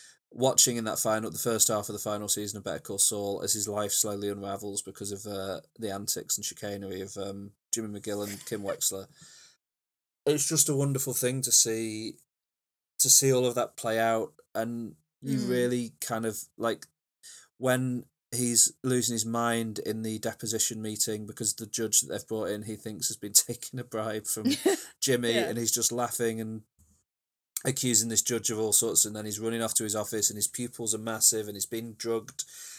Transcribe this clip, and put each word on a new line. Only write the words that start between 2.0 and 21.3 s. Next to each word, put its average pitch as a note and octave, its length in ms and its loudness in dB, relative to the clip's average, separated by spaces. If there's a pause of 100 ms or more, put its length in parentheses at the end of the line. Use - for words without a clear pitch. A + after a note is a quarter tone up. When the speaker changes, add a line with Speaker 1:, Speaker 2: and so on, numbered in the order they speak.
Speaker 1:
final G#2 280 -4
season G#2 280 -2
of G2 80 -10
Better E2+ 160 -4
Call G2 180 -8
Saul, G2+ 440 2
as G2 100 0
his G#2 160 -2
life G#2 240 -2
slowly G#2 360 0
unravels G2+ 540 -6
because G2+ 300 -10
of, G2 140 -10
uh, G2 340 -6 (180)
the G#2+ 140 -4
antics - 440 -4
and G#2 80 -6
chicanery G2 580 -8
of, G2 140 -10
um, G2 360 -8 (200)
Jimmy G#2 280 -4
McGill G#2 280 -4
and G2+ 180 -10
Kim G#2 160 -6
Wexler, G2 440 -4 (1200)
it's D3 220 2
just D#3+ 220 4
a D3 40 2
wonderful C3+ 400 0
thing B2+ 280 0
to - 100 0
see, A2 640 2 (840)
to C3+ 120 6
see C3+ 220 8
all B2+ 140 6
of A#2+ 80 2
that A#2+ 220 0
play A2+ 240 0
out. A2+ 320 2 (220)
And A#2 420 -4 (240)
you C3+ 180 -2
Speaker 2:
Mm. B2+ 100 -2
Speaker 1:
really B2 520 2
kind A2+ 260 -2
of, G#2+ 300 -4
like, A2+ 300 -2 (720)
when B2+ 480 2 (260)
he's A#2+ 400 4 (100)
losing B2 300 2
his A2 140 0
mind A#2 540 0
in A2 220 -4
the A2 160 -2
deposition A2 640 -2
meeting G#2+ 440 -2
because G#2+ 280 -2